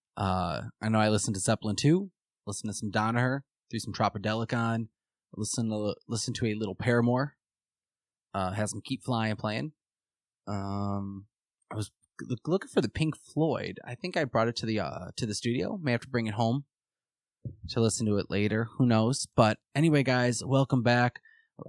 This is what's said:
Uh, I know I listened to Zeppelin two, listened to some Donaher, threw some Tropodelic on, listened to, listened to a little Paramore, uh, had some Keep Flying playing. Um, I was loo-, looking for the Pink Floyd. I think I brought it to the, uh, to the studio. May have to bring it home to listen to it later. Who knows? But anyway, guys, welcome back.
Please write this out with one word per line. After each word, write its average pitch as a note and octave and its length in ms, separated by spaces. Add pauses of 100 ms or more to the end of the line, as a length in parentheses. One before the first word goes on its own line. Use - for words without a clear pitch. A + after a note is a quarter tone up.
(160)
Uh, F2+ 460 (200)
I A2 80
know A2 100
I G#2+ 80
listened G#2+ 280
to G2 40
Zeppelin G#2+ 360
two, F3+ 340 (360)
listened G#2 240
to G2+ 60
some G#2+ 140
Donaher, A#2+ 500 (300)
threw A2+ 80
some G#2 160
Tropodelic G#2+ 600
on, A#2 340 (460)
listened A2 360
to, G#2+ 240 (120)
listened A2+ 300
to A#2+ 100
a G#2+ 80
little G#2+ 200
Paramore, B2 640 (1000)
uh, F#2 180
had G#2 160
some G#2 160
Keep - 200
Flying A2 320
playing. A#2+ 360 (720)
Um, G2 800 (460)
I - 60
was G#2+ 140 (300)
loo-, - 240
looking F3 240
for - 140
the A2 80
Pink D#3+ 260
Floyd. A2 680
I B2 120
think F3+ 240
I D#3+ 60
brought A#2 240
it A#2+ 80
to - 100
the, A2 140
uh, E2+ 360
to - 80
the G#2 100
studio. E3+ 480
May C#3 100
have A#2 100
to - 60
bring A#2+ 180
it G#2+ 80
home A#2+ 320 (1040)
to - 120
listen A2+ 260
to G#2 120
it - 120
later. G#2+ 460
Who C3 100
knows? A#2 400 (100)
But A2 220 (160)
anyway, D3+ 280
guys, B2 420
welcome C3 380
back. A#2+ 380 (480)